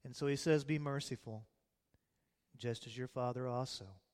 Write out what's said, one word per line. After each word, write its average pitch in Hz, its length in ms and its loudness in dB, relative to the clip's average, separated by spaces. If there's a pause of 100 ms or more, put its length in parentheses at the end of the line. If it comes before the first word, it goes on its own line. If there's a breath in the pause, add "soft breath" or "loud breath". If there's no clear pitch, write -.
And 127 140 -12
so 143 100 0
he 143 80 4
says, 151 300 6
"Be 151 140 2
merciful, 131 680 -4 (1080)
just 117 300 -4
as 113 100 -12
your 127 120 -4
Father 123 380 -2
also 120 540 -4 (140)